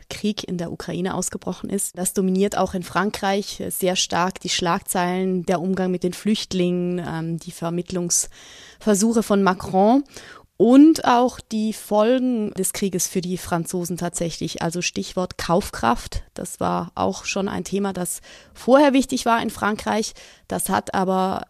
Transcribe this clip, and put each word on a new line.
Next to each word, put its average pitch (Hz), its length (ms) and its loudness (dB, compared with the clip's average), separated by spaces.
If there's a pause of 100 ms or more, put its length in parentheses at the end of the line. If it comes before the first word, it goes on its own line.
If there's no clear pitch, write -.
Krieg - 360 -6
in 180 120 -6
der 170 160 -6
Ukraine 175 400 -6
ausgebrochen - 560 -6
ist. - 280 -4
Das 180 160 -4
dominiert 190 440 2
auch 190 160 -2
in 185 100 -4
Frankreich, 196 800 -2
äh, - 80 -6
sehr 185 260 0
stark 185 460 -2
die - 80 -8
Schlagzeilen, 180 960 0
der 175 160 2
Umgang 185 280 0
mit 180 140 -2
den 180 80 0
Flüchtlingen, 180 960 -2
ähm, 160 300 -4
die 170 140 -12
Vermittlungsversuche 185 1700 -2
von 202 180 2
Macron. 196 640 4 (560)
Und 277 460 8
auch 247 340 4
die 220 320 -2
Folgen 226 840 2
des - 180 -4
Krieges 180 340 -2
für 185 140 -4
die 180 160 -4
Franzosen 175 580 -4
tatsächlich, 165 680 -6
also 170 180 -2
Stichwort - 560 -6
Kaufkraft. - 840 0 (100)
Das - 260 -10
war 175 360 -2
auch 190 300 -2
schon 196 220 -4
ein 185 160 -6
Thema, 196 300 -4
das 180 280 -8 (340)
vorher 277 380 6
wichtig 262 340 2
war 233 120 2
in 226 120 -4
Frankreich. 214 640 -4 (340)
Das 180 220 -4
hat - 260 -2
aber 190 540 0